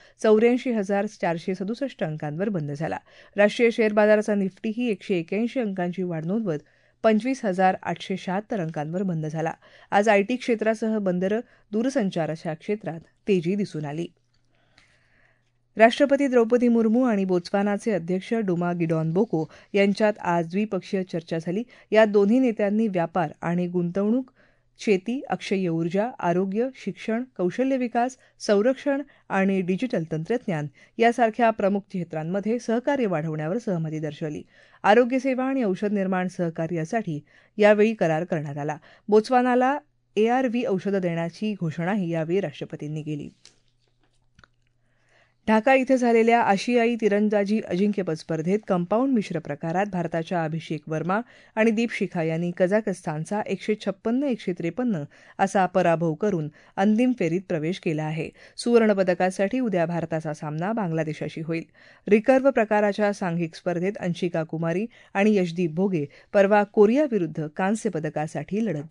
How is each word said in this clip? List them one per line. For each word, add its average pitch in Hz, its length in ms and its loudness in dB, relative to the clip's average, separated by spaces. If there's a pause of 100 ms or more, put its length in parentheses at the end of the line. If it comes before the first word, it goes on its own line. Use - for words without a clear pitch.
(240)
चौऱ्याऐंशी 233 480 4
हजार 202 340 -2
चारशे 180 500 -4
सदुसष्ट 226 480 -6
अंकांवर 156 460 -4
बंद 151 220 -4
झाला. 160 260 -6 (380)
राष्ट्रीय 208 360 4
शेअर 214 220 2
बाजाराचा 214 420 4
निफ्टीही 214 540 -2
एकशे 196 260 -2
एक्क्याऐंशी 202 440 -2
अंकांची 190 440 -4
वाढ 165 220 -6
नोंदवत 185 340 -2 (440)
पंचवीस 226 420 2
हजार 185 380 2
आठशे 180 340 -6
शहात्तर 196 420 -6
अंकांवर 165 440 -6
बंद 165 220 -2
झाला. 156 280 -4 (380)
आज 208 180 4
आयटी 202 260 4
क्षेत्रासह 220 600 -2
बंदरं, 190 420 0 (320)
दूरसंचार 208 580 0
अशा 156 240 -6
क्षेत्रात 170 460 -8 (280)
तेजी 180 280 2
दिसून 160 300 -4
आली. 151 220 -8 (1700)
राष्ट्रपती 269 500 6
द्रौपदी 240 400 4
मुर्मू 233 360 4
आणि 208 220 2
बोत्सवानाचे 202 680 0
अध्यक्ष 180 420 -4
डुमा 175 400 0
गिडॉन 160 400 -2
बोको 175 320 0 (280)
यांच्यात 202 460 2
आज 170 280 -2
द्विपक्षीय 190 560 -4
चर्चा 165 340 -6
झाली. 180 260 -4 (280)
या 220 140 8
दोन्ही 208 340 4
नेत्यांनी 220 480 0
व्यापार 170 420 -2 (120)
आणि 175 260 -2
गुंतवणूक, 196 640 0 (480)
शेती, 226 500 -2
अक्षय 190 380 -2
ऊर्जा, 170 420 -2 (100)
आरोग्य, 190 560 0
शिक्षण, 220 480 -6 (140)
कौशल्य 254 400 0
विकास, 247 400 -2 (220)
संरक्षण 262 600 2 (280)
आणि 190 320 0
डिजिटल 185 500 -2
तंत्रज्ञान 160 560 -4 (300)
यासारख्या 226 520 4
प्रमुख 202 320 0
क्षेत्रांमध्ये 185 800 -4
सहकार्य 247 460 0
वाढवण्यावर 160 520 -2
सहमती 160 420 -4
दर्शवली. 151 440 -8 (400)
आरोग्य 240 360 4
सेवा 262 260 -2
आणि 269 180 -2
औषध 202 300 -2
निर्माण 190 340 0
सहकार्यासाठी 165 960 -4 (340)
यावेळी 208 360 6
करार 165 300 0
करण्यात 151 340 -6
आला. 147 200 -6 (320)
बोत्सवानाला 247 680 4 (380)
एआरव्ही 233 500 2
औषधं 196 340 -2
देण्याची 170 540 -4
घोषणाही 175 560 -4
यावेळी 165 300 -2
राष्ट्रपतींनी 151 600 -8
केली. 151 280 -8 (2250)
ढाका 220 240 4
इथं 262 220 4
झालेल्या 233 460 4
आशियाई 233 600 2
तिरंदाजी 208 640 2
अजिंक्यपद 190 460 0
स्पर्धेत 165 540 -2
कंपाऊंड 214 460 0
मिश्र 185 260 -2
प्रकारात 165 460 -4
भारताच्या 170 580 -4
अभिषेक 156 440 -6
वर्मा 160 340 -2 (340)
आणि 220 160 2
दीप 226 220 -2
शिखा 175 300 -4
यांनी 165 340 -2
कझाकस्तानचा 185 840 -2
एकशे - 340 -4 (100)
छप्पन्न 226 380 -2
एकशे 240 300 -4
त्रेपन्न 180 500 -4 (360)
असा 190 260 2
पराभव 170 480 2
करून 165 360 -2 (260)
अंतिम 214 440 4
फेरीत 175 300 0
प्रवेश 165 300 -2
केला 156 240 -2
आहे. 156 260 -6 (280)
सुवर्णपदकासाठी 196 1000 2
उद्या 214 260 0
भारताचा 160 480 -4
सामना 156 380 -6
बांगलादेशाशी 160 720 -4
होईल. 165 220 -6 (440)
रिकर्व्ह 262 420 4
प्रकाराच्या 208 640 2
सांघिक 170 420 -4
स्पर्धेत 180 440 -4
अंशिका 170 440 -4
कुमारी 165 420 -4 (280)
आणि 208 220 4
यशदीप 175 360 0
भोगे 175 340 0 (280)
परवा 202 300 6
कोरिया 226 480 4
विरुद्ध 160 360 -4
कांस्य 196 420 -2
पदकासाठी 160 760 -4
लढत 156 260 -4